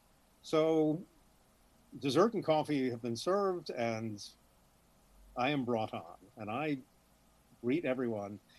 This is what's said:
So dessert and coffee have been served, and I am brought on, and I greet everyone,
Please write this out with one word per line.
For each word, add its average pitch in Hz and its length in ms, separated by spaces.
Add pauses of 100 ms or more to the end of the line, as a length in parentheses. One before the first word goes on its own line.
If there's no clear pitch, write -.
(420)
So 156 580 (1040)
dessert 160 320
and 170 100
coffee 147 460
have 117 140
been 117 140
served, 185 540
and 113 520 (1120)
I 127 140
am 139 120
brought 113 300
on, 87 220 (220)
and 104 120
I 143 280 (840)
greet 147 240
everyone, 113 540 (200)